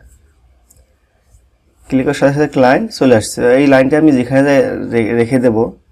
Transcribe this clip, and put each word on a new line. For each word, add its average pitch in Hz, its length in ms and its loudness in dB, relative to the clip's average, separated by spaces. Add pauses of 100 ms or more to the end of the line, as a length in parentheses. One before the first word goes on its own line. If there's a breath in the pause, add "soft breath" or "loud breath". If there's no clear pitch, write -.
(1900)
ক্লিক 131 180 -2
করার 143 120 -4
সাথে 139 160 0
সাথে 147 140 0
একটা 147 180 -2
লাইন 139 140 2 (180)
চলে - 200 2
আসছে। - 180 -6 (220)
এই 143 140 0
লাইনটা 135 280 2
আমি 156 180 4
যেখানে 135 280 0
যাই 139 120 2 (340)
রে-, 113 260 -2
রেখে 120 260 -2
দেব, 113 120 0 (340)